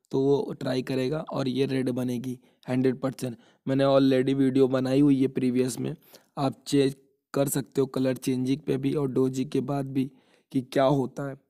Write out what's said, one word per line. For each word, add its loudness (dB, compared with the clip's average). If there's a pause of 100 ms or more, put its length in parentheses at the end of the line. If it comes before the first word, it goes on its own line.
(100)
तो 0
वो 2
ट्राई -4
करेगा -2
और -2
ये 0
रेड -2
बनेगी -4 (300)
हंड्रेड 0
परसेंट। -6 (300)
मैंने 2
already 4
वीडियो 4
बनाई 2
हुई 6
है 4
प्रीवियस -2
में, -6 (440)
आप -4
चेक 0 (320)
कर 0
सकते -4
हो 2
कलर -2
चेंजिंग -2
पे -2
भी -4
और -2
डोजी 0
के -2
बाद -6
भी -2 (420)
कि 0
क्या 0
होता 0
है -12 (140)